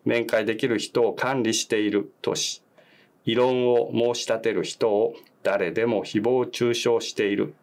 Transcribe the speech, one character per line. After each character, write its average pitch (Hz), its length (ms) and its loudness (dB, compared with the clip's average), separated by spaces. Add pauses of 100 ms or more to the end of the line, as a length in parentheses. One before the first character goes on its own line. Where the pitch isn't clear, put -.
面 117 220 0
会 110 180 0
で 110 120 -2
き 131 100 -4
る 113 120 0
人 113 300 0
を 95 60 -2
管 131 280 -2
理 110 120 2
し - 120 -2
て 110 140 0
い 104 100 0
る 101 220 -2 (100)
と - 120 -2
し、 - 280 -6 (640)
異 113 100 0
論 123 340 2
を 120 240 2
申 117 220 2
し - 120 -8
立 113 160 -2
て 113 100 0
る 90 120 0
人 - 260 0
を 107 240 2 (280)
誰 95 280 0
で 113 160 0
も 117 180 0
誹 104 180 -2
謗 123 260 2
中 120 240 0
傷 117 280 2
し - 140 -10
て 110 120 0
い 101 100 0
る 104 260 -2